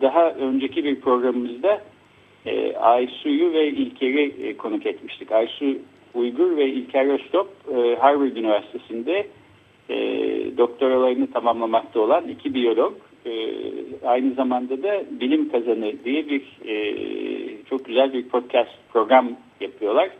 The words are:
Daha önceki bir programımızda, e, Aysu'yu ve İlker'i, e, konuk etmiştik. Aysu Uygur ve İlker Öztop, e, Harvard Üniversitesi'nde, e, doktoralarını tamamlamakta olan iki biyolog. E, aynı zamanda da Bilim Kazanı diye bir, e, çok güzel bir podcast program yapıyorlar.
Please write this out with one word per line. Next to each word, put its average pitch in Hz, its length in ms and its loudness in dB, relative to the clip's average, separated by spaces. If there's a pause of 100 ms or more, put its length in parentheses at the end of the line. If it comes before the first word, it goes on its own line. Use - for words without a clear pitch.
Daha 156 300 4
önceki 135 540 0
bir 139 160 0
programımızda, 123 800 0 (680)
e, 110 300 -2
Aysu'yu 139 760 2
ve 156 160 4
İlker'i, 139 800 -2
e, 104 80 -6
konuk 104 300 -6
etmiştik. - 460 -8
Aysu 120 460 0 (360)
Uygur 123 420 0
ve 143 100 4
İlker 131 400 0
Öztop, 151 440 0 (260)
e, 120 200 4
Harvard 135 400 4
Üniversitesi'nde, 117 920 -2 (600)
e, 117 80 -6 (640)
doktoralarını 131 720 2
tamamlamakta 117 680 0
olan 139 280 2
iki 131 260 -8
biyolog. 127 420 2 (300)
E, 123 40 -8 (760)
aynı 127 300 2
zamanda 127 480 -2
da 196 280 -2
Bilim 139 380 0
Kazanı 113 560 -2
diye 147 240 -2
bir, 139 140 -2 (240)
e, 104 960 -6
çok 131 200 -6
güzel 131 280 2
bir 123 160 -4
podcast 120 420 0 (220)
program 120 440 4 (240)
yapıyorlar. 107 600 0